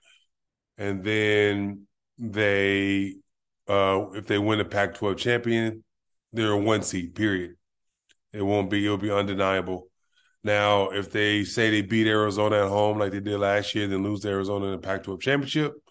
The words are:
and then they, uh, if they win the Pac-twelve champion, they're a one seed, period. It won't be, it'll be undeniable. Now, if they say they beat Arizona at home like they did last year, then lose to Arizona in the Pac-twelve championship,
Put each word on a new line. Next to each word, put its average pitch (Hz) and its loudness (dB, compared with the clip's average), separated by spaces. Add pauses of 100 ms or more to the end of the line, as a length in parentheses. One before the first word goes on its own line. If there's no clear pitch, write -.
(760)
and 98 -6
then 104 0 (320)
they, 98 2 (520)
uh, 98 2
if 101 -10
they 107 2
win 107 2
the 98 0
Pac-twelve 101 -2
champion, 117 -2 (480)
they're 110 0
a 104 2
one 104 2
seed, 87 -6
period. 95 -2 (800)
It 104 -6
won't 98 0
be, 101 -2
it'll 104 -2
be 104 -4
undeniable. 95 -2 (560)
Now, 104 2
if 98 -6
they 104 2
say 110 0
they 107 2
beat 110 2
Arizona 107 2
at 98 0
home 104 2
like 101 0
they 98 -6
did 101 -2
last 101 2
year, 104 -2
then 98 -2
lose 104 -2
to 101 -4
Arizona 98 -2
in 98 -4
the 95 -8
Pac-twelve 95 -8
championship, 143 -2 (180)